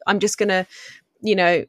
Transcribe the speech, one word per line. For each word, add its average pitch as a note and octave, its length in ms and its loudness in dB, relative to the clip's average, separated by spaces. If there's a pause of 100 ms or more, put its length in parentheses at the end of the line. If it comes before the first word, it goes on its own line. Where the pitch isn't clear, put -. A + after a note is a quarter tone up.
I'm G3+ 140 0
just G3+ 180 -2
gonna, F#3+ 300 -2 (540)
you G#3+ 140 0
know, F3 340 2